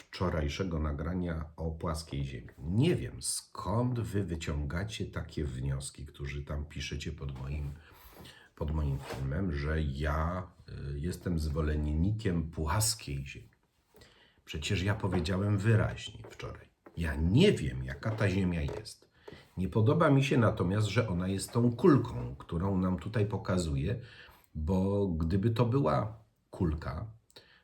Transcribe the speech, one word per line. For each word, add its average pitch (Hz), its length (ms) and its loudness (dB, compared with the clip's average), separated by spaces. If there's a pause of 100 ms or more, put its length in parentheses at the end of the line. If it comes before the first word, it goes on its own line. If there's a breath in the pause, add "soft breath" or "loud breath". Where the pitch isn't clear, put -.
(100)
wczorajszego 82 680 -2
nagrania 80 680 -2 (120)
o 82 140 -4
płaskiej 80 540 -4
ziemi. 67 240 -8 (100)
Nie 117 380 2
wiem, - 260 -8
skąd 120 760 -2
wy 101 240 -2
wyciągacie 80 840 -4
takie 80 380 -6
wnioski, 67 600 -4
którzy 71 380 -8
tam 73 200 -6
piszecie 71 480 -6
pod 69 260 -8
moim, 69 340 -6 (840 loud breath)
pod 76 140 -4
moim 76 280 0
filmem, 67 540 -4
że 76 300 0
ja, 76 640 -2 (220)
y, 69 300 -8
jestem 85 400 -2
zwolennikiem 78 1120 0
płaskiej 76 760 0
ziemi. - 220 -14 (960 loud breath)
Przecież 87 380 -2
ja 101 120 2
powiedziałem 95 640 2
wyraźnie - 720 2
wczoraj. - 380 -14 (280)
Ja 80 180 0
nie 104 380 6
wiem, - 320 -2
jaka - 260 -6
ta 110 200 2
ziemia 90 320 2
jest. - 480 -8 (460 loud breath)
Nie 90 120 -2
podoba 147 420 6
mi 135 140 8
się 151 140 4
natomiast, 104 480 4
że 110 220 2
ona 90 200 0
jest 95 240 -4
tą 120 200 4
kulką, 123 640 4
którą 95 400 -2
nam 92 200 0
tutaj 104 280 0
pokazuje, 85 720 -2 (540 loud breath)
bo 95 540 2
gdyby 85 420 2
to 117 160 4
była 139 540 0 (300)
kulka, 78 560 -2 (580 loud breath)